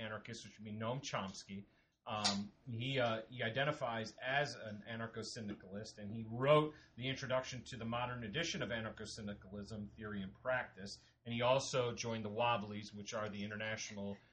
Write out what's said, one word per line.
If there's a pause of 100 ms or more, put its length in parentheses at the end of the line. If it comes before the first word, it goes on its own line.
anarchist,
which
would
be
Noam
Chomsky. (440)
Um, (180)
he,
uh, (120)
he
identifies (120)
as (100)
an (100)
anarcho-syndicalist,
and
he
wrote (220)
the
introduction
to
the
modern
edition
of
anarcho-syndicalism,
Theory
and (100)
Practice, (260)
and
he
also
joined
the
Wobblies,
which
are
the
international (160)